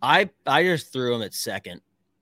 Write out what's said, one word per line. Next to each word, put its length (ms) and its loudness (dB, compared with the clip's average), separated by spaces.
I, 260 4
I 180 4
just 280 -2
threw 220 -2
him 80 -4
at 120 -10
second. 460 -8